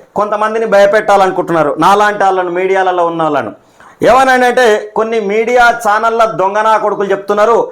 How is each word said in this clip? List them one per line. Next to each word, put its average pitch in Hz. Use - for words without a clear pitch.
కొంతమందిని 214
భయపెట్టాలనుకుంటున్నారు, 190
నాలాంటి 202
వాళ్ళను, 185
మీడియాలలో 185
ఉన్న 165
వాళ్ళను. 135
ఏమనంటే, 247
కొన్ని 226
మీడియా 226
ఛానళ్ళ 226
దొంగనా 214
కొడుకులు 196
చెప్తున్నారు, 208